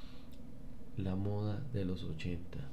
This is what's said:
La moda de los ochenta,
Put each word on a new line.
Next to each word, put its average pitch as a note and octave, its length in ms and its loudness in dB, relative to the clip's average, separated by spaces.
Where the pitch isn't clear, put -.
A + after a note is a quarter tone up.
La F#2+ 200 2
moda G#2 460 2
de G2 100 4
los F2+ 200 2
ochenta, E2 560 0